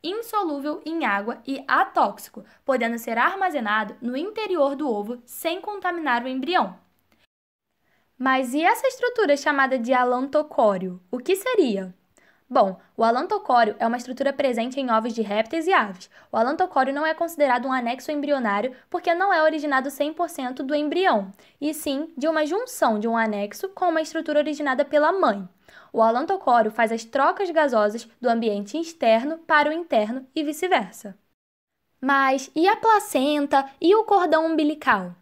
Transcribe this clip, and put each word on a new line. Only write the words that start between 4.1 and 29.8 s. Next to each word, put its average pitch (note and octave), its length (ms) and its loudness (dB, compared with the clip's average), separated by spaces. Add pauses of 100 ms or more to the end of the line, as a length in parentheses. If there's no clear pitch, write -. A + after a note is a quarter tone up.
interior F4+ 580 -2
do C4+ 160 -4
ovo G#3+ 340 -6
sem E4+ 360 -6
contaminar E4+ 640 -4
o C4 40 -6
embrião. C4 540 -2 (1300)
Mas C4 380 0
e D4+ 80 0
essa A4+ 240 2
estrutura A#4+ 500 2
chamada C#4 400 0
de A#3+ 160 -2
alantocóreo? B3 1080 0 (100)
O B3+ 80 -6
que F4 160 0
seria? B3 580 0 (560)
Bom, G3+ 300 2 (180)
o A3 60 0
alantocóreo B3 760 2
é A3+ 80 0
uma A#3 100 0
estrutura B3+ 360 -4
presente B3+ 460 -2
em C4 100 -4
ovos A3 240 2
de A3+ 80 -6
répteis A3+ 460 -2
e F#4+ 60 2
aves. G#3 360 0 (220)
O - 60 -4
alantocóreo C4+ 580 0
não D4 100 -4
é D#4+ 80 0
considerado D4 540 0
um C4 60 -2
anexo C4 400 -4
embrionário C4 600 -2 (160)
porque F4 260 -2
não F#4+ 200 2
é D#4+ 80 4
originado D4 480 0
cem D4 220 -2
por E4 180 -4
cento C4 320 -8
do C4+ 120 -2
embrião, D4 580 0 (280)
e D4+ 140 -4
sim D4+ 420 -6
de C4+ 120 -2
uma D#4 180 0
junção D#4 540 0
de A3+ 80 -2
um A3+ 80 0
anexo G#3 540 -4
com - 180 -2
uma D#4+ 120 0
estrutura D#4 380 -2
originada C#4+ 460 0
pela D4 260 2
mãe. A3+ 380 0 (440)
O B3 80 0
alantocóreo A#3+ 720 2
faz A3+ 220 0
as A3+ 120 -6
trocas F4 460 0
gasosas A#3+ 580 0 (120)
do B3 80 -2
ambiente A3+ 500 -2
externo D4 600 0
para D4+ 320 2
o - 20 -4
interno C4 520 -2 (100)